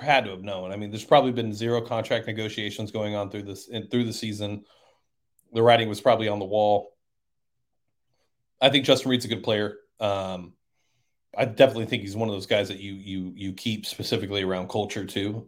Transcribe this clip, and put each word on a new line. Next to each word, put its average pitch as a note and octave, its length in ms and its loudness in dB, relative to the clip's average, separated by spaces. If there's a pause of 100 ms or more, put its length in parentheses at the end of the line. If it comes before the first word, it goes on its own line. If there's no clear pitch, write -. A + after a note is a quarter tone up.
had C3+ 240 4
to G2 60 -8
have F#2 100 -12
known. F#2+ 300 -8
I G2+ 40 -8
mean, G#2 140 -8
there's G#2+ 160 -8
probably C3+ 260 6
been A2+ 220 -2
zero A#2 280 0
contract A2+ 440 -2
negotiations G#2+ 640 -6
going G#2 240 -4
on G2 140 -4
through G#2 140 -8
this, G2 240 -14
in, A2+ 200 -10
through B2 180 0
the A2 80 -4
season. G#2 520 -6 (880)
The A2+ 80 2
writing A#2 260 6
was G#2 140 -6
probably A2 260 4
on G#2 120 0
the G2 60 -6
wall. G#2 500 2 (1600)
I C3+ 100 8
think C3+ 160 4
Justin C3 260 4
Reid's A#2+ 140 2
a - 20 -6
good A2 160 -4
player. G#2 340 0 (220)
Um, F#2+ 540 -4 (840)
I B2+ 80 2
definitely A2+ 400 4
think A2 160 -2
he's G2 140 -8
one A2+ 140 0
of G2+ 60 -2
those F#2+ 120 -6
guys G#2 220 2
that F#2+ 100 -10
you, G2 140 -10
you, F#2+ 420 -8
you F#2+ 180 -8
keep G#2+ 320 -4
specifically G2+ 560 -4
around F#2 280 -2
culture G2+ 360 -4
too. G#2 420 -6